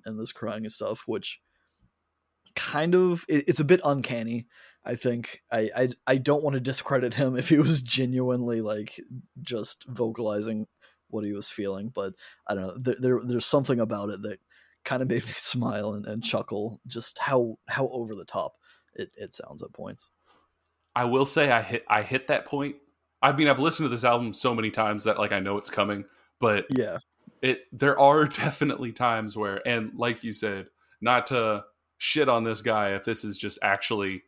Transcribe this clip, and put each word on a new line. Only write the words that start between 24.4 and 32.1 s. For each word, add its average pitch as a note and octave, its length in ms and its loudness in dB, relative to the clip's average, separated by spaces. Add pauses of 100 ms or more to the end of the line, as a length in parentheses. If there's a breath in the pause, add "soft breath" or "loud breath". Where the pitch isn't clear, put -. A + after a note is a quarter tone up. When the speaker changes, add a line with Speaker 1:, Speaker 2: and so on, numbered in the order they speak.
Speaker 2:
many A2 160 0
times G#2+ 360 0
that, G#2+ 120 2
like, G#2 140 0
I G2+ 80 2
know G2 180 -2
it's - 120 -6
coming, G2+ 360 0 (340 soft breath)
but G#2 260 4 (100)
Speaker 1:
Yeah. A2 220 0 (440)
Speaker 2:
it, B2+ 200 2 (100)
there C#3 280 2
are D3 260 8
<laughs> - 20 0
definitely C#3+ 640 -2
times A2+ 460 0
where, G2 300 -4
and A#2 280 -2
like A#2+ 280 -2
you A2 100 -8
said, G2 340 -4 (340 soft breath)
not A#2+ 260 2
to A2 360 0 (340)
shit D3 300 2